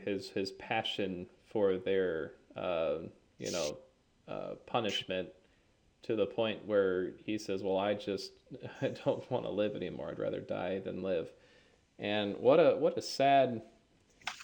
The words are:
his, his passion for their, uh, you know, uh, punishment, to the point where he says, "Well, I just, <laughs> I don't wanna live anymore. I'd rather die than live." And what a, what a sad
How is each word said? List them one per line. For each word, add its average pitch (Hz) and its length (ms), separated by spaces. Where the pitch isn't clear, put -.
his, 98 240
his 98 220
passion 98 720
for 98 320
their, 92 560
uh, 85 420
you 98 140
know, 78 260
uh, 50 280
punishment, 95 640
to 113 120
the 104 100
point 110 400
where 92 480
he 107 120
says, 98 260
"Well, 95 140
I 101 180
just, 101 360
<laughs> - 240
I 131 80
don't - 420
wanna 113 180
live 104 260
anymore. 82 340
I'd - 100
rather - 200
die 98 400
than 95 240
live." 92 280
And 104 400
what 135 220
a, 139 180
what 165 200
a 107 40
sad 135 600